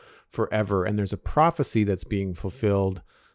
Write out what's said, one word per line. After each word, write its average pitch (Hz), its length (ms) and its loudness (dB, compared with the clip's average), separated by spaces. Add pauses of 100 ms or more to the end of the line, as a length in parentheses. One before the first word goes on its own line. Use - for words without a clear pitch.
(300)
forever. 104 560 0
And 104 120 0
there's 101 160 -2
a 98 40 -6
prophecy 151 640 2
that's 98 220 0
being 98 280 -4
fulfilled. 95 680 0 (340)